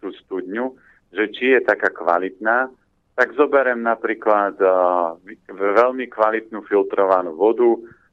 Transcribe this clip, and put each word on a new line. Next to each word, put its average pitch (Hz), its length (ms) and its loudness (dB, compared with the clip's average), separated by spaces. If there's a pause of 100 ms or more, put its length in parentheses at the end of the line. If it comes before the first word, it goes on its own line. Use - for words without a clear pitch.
tú 92 80 -8 (160)
studňu, 101 480 -8 (400)
že 104 160 0
či 127 240 2
je 113 80 4
taká 104 240 0
kvalitná, 95 800 -2 (500)
tak 117 160 0
zoberiem 131 480 2
napríklad, 107 800 0
a, 90 560 2
v-, 95 320 -20
veľmi 113 560 0
kvalitnú 110 640 -4
filtrovanú 98 640 0
vodu, 113 320 2 (460)